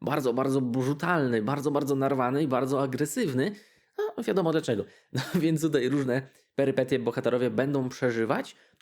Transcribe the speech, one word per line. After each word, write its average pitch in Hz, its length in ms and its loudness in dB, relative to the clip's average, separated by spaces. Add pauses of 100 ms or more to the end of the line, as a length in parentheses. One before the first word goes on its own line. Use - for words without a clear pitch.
bardzo, 127 320 0
bardzo 135 280 0
brutalny, 131 800 0
bardzo, 139 300 -2
bardzo 143 240 0
narwany 135 480 2
i 151 40 0
bardzo 131 340 0
agresywny. 143 680 -2 (460)
No, 415 260 -4
wiadomo 185 280 0
dlaczego. 131 340 0
<laughs> - 280 -16
No, 131 80 -2 (140)
więc 160 260 2
tutaj 147 280 2
różne 135 320 0 (340)
perypetie 135 440 2
bohaterowie 120 500 0
będą 131 400 0
przeżywać. 123 680 -2 (260)